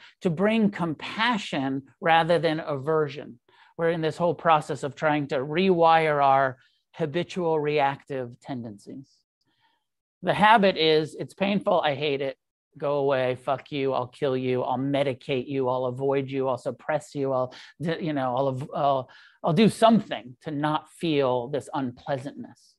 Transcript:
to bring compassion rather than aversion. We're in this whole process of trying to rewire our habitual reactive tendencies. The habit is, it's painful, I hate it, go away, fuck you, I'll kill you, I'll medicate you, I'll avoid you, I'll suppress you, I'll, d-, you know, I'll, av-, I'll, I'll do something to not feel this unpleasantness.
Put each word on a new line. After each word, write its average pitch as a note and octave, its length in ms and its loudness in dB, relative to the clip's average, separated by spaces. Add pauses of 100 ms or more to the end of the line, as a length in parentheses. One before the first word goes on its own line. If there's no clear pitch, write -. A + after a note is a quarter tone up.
(220)
to F#3 100 0
bring G#3 400 2
compassion E3 1120 -4 (180)
rather E3 380 4
than D#3+ 220 0
aversion. C#3+ 760 -4 (380)
We're E3 140 0
in E3+ 100 -4
this D#3 160 -2
whole E3+ 160 2
process D#3 480 0
of C#3 140 -6
trying D3+ 320 0
to D#3 80 -4
rewire D#3+ 880 4
our C3+ 340 4 (360)
habitual E3 680 -2
reactive C#3 800 -2
tendencies. A#2+ 680 -14 (1160)
The F3 100 2
habit G3 440 6
is, D#3 360 2
it's - 220 -12
painful, G3 440 0
I D3 140 0
hate C#3 280 -2
it, C3+ 160 -6 (380)
go C#3+ 220 -2
away, C3 380 0
fuck C3 360 -6
you, C3+ 220 -2
I'll B2+ 140 -2
kill C3 280 -2
you, B2+ 280 -2
I'll B2+ 160 -2
medicate C#3 680 -2
you, C3+ 220 -2
I'll B2+ 160 -2
avoid C3+ 460 -2
you, C3+ 160 -2
I'll C3 100 -2
suppress C#3+ 560 -6
you, C3+ 180 -4
I'll, B2+ 220 -2 (260)
d-, E3 220 -4
you D#3 120 -4
know, C3 220 -2
I'll, C#3 120 0
av-, C3 260 -6
I'll, C#3 360 0 (340)
I'll E3+ 100 0
do G3 160 6
something C3+ 720 2
to - 80 -12
not D3+ 400 -4
feel C3+ 600 0
this C#3 220 -6
unpleasantness. C3+ 1080 -8